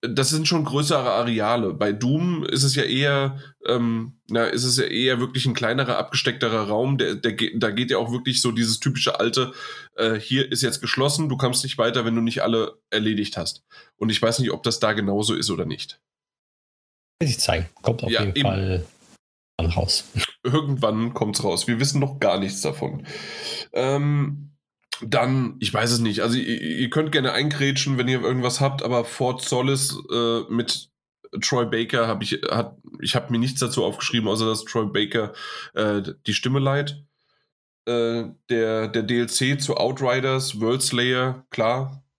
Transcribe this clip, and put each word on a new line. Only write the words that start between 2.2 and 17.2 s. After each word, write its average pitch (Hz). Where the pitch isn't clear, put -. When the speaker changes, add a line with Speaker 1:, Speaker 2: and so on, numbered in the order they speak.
Speaker 1:
ist -
es 135
ja 135
eher, 139
ähm, 117
na, 117
ist 120
es 123
ja 131
eher 127
wirklich 123
ein 120
kleinerer, 123
abgesteckterer 113
Raum. 127
Der, 101
der 107
ge-, 110
da 110
geht 120
ja 123
auch 117
wirklich 123
so 123
dieses 113
typische 131
alte, 123
äh, 113
hier 127
ist 113
jetzt 120
geschlossen, 143
du 131
kommst 127
nicht 131
weiter, 120
wenn 113
du 117
nicht 113
alle 113
erledigt 107
hast. -
Und 110
ich 107
weiß 113
nicht, 123
ob -
das 113
da 107
genauso 104
ist -
oder 90
nicht. -